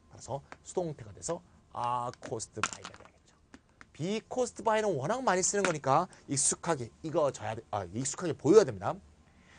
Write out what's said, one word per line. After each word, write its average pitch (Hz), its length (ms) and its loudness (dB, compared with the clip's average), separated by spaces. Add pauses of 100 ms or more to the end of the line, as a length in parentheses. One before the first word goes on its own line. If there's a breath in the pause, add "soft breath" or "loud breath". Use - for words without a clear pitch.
따라서 123 320 -12 (220 loud breath)
수동태가 143 500 -6
돼서 127 280 -8 (340 soft breath)
are 120 360 -2 (120)
caused - 380 -8
by가 - 280 -6
되겠죠. - 460 -20 (580)
be 202 280 -4 (100)
caused 240 320 -4
by는 214 320 4
워낙 202 280 -2
많이 185 180 4
쓰는 202 220 2
거니까 156 440 4 (200 loud breath)
익숙하게 139 640 0 (140)
읽어져야 139 520 0
돼, 117 60 -10 (100)
아, 98 140 -2
익숙하게 131 480 -4
보여야 190 300 8
됩니다. 123 300 -2 (640 soft breath)